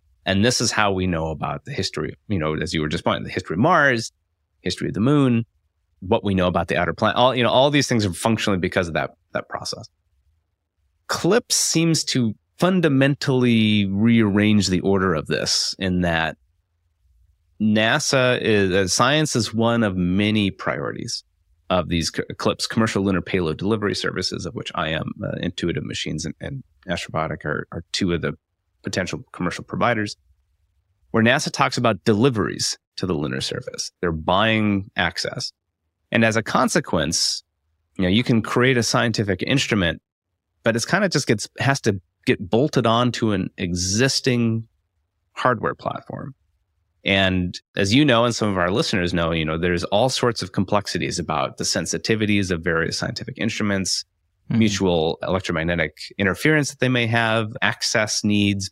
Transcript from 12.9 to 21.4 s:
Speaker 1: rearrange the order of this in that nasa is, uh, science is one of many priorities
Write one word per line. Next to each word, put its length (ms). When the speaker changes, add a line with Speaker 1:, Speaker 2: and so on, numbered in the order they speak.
Speaker 1:
rearrange 840
the 100
order 340
of 140
this 500
in 240
that 340
nasa 800
is, 300
uh, 160
science 480
is 180
one 300
of 120
many 560
priorities 720